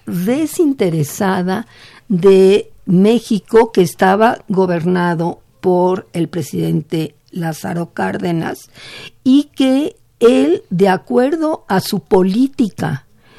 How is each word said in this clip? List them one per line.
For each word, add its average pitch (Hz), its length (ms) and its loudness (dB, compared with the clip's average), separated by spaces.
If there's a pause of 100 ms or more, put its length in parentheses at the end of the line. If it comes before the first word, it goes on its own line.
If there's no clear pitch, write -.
desinteresada 196 1600 -2 (420)
de 190 640 4 (160)
México, 220 880 2
que 190 100 2
estaba 202 680 0
gobernado 175 920 -2 (200)
por 180 520 0
el 165 160 -4
presidente 165 840 -4 (160)
Lázaro 170 640 -8
Cárdenas, 190 760 -6 (520)
y 277 220 4 (100)
que 269 400 0 (240)
él, 262 520 2
de 190 180 2
acuerdo 302 800 0
a 285 120 0
su - 200 -4
política 190 1040 0 (320)